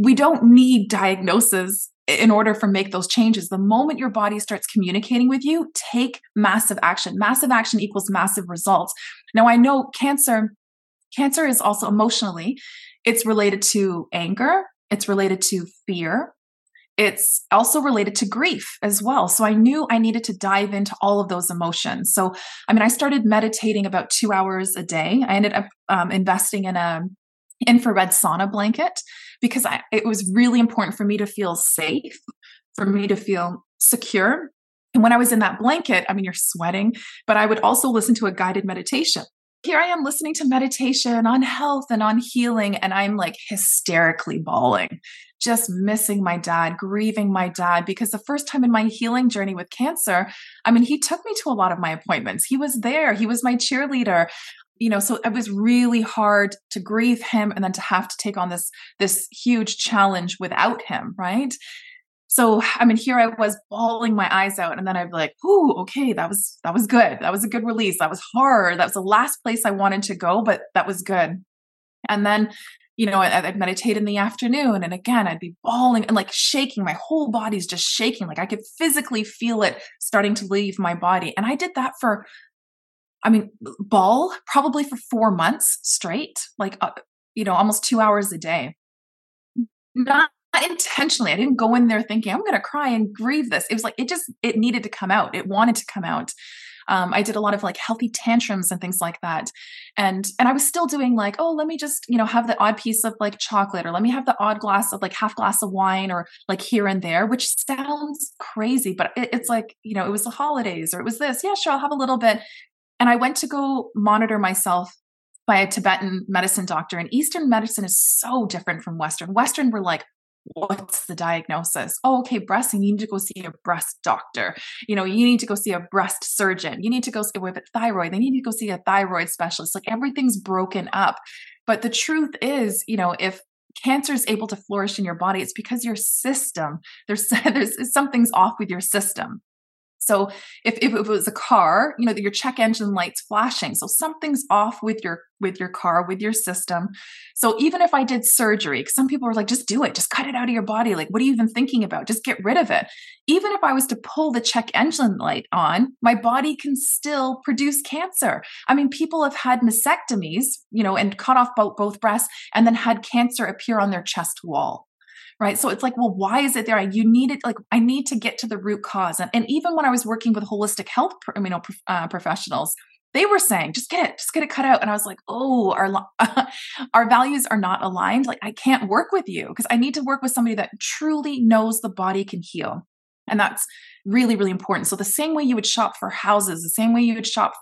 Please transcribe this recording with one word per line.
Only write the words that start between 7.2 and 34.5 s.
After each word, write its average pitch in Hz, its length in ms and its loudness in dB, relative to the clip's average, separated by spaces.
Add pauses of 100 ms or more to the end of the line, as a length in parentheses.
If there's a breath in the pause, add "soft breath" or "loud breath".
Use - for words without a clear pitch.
action 226 300 2
equals 202 280 -4
massive 190 380 0
results. 175 480 0 (400 loud breath)
Now, 226 140 8
I 233 80 6
know 254 420 4
cancer, 254 540 0 (640)
cancer 277 280 2
is 254 160 2
also 208 280 0
emotionally, 208 680 0 (480 loud breath)
it's 220 220 0
related 202 340 2 (120)
to 190 400 0
anger. 240 500 0 (300)
It's 202 160 -2
related 196 420 0
to 180 160 -2 (220)
fear. 185 460 -4 (640 soft breath)
It's - 520 0
also 240 300 4
related 214 360 0
to 214 120 0
grief 269 540 -2
as 208 200 0
well. 240 240 2
So 196 200 2
I 214 80 2
knew 262 360 4
I 233 80 4
needed 226 260 0
to 196 120 -6
dive 202 380 0
into 202 260 -2
all 202 200 4
of 190 100 -2
those 180 200 -2
emotions. 170 600 -2
So, 185 220 0 (340 loud breath)
I 208 60 6
mean, 220 80 6
I 220 60 4
started 277 360 2
meditating 214 600 2
about 185 240 -2
two 214 200 0
hours 190 460 0
a 180 60 -6
day. 170 440 0
I 196 100 2
ended 208 180 2
up, 202 120 -2 (220)
um, 180 240 0
investing 190 520 0
in 185 120 -4
a 170 240 -2 (640)
infrared 233 440 4
sauna 185 400 0
blanket 220 500 -2 (400 loud breath)
because 247 240 0
I, - 160 -2 (100)
it 214 140 0
was 202 300 -2
really 240 260 6
important 220 360 2
for 214 80 -4
me 208 120 0
to 208 100 -2
feel 190 300 -4
safe, - 640 -2 (560 soft breath)
for 202 100 -4
me 202 220 2
to 202 100 2
feel 180 480 -4 (140)
secure. 240 720 0 (420)